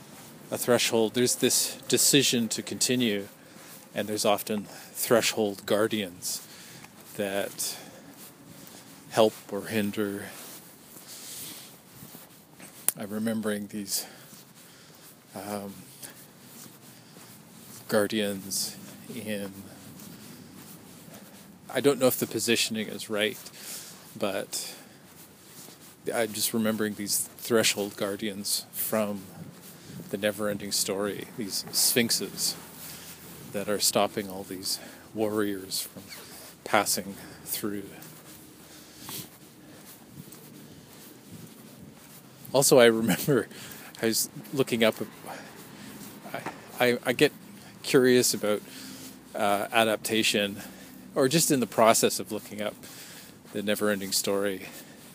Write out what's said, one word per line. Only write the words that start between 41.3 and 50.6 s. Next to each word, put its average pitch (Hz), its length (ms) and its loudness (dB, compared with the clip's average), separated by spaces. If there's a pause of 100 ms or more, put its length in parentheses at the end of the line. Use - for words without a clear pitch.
Also, 139 260 8
I 120 60 12
remember 117 640 6 (540)
I 117 40 2
was 110 220 2 (240)
looking 127 320 2
up, 110 120 6 (1400)
I, 120 60 -8 (380)
I, 123 280 6
I 127 80 2
get 143 180 6 (500)
curious 127 520 8
about, 104 260 0 (760)
uh, 101 380 2
adaptation, 110 840 2 (560)